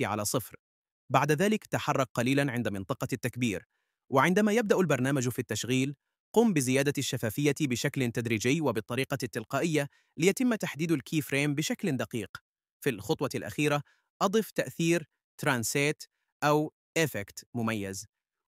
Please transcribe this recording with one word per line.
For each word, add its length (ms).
على 240
صفر. 320
بعد 220
ذلك 320
تحرك 500
قليلا 380
عند 160
منطقة 440
التكبير، 520
وعندما 420
يبدأ 280
البرنامج 480
في 100
التشغيل، 560
قم 200
بزيادة 460
الشفافية 640
بشكل 500
تدريجي 500
وبالطريقة 600
التلقائية 680
ليتم 380
تحديد 380
الكي 280
فريم 340
بشكل 420
دقيق. 340
في 100
الخطوة 440
الأخيرة، 480
أضف 280
تأثير 580
ترانسيت 640
أو 280
إيفكت 480
مميز، 500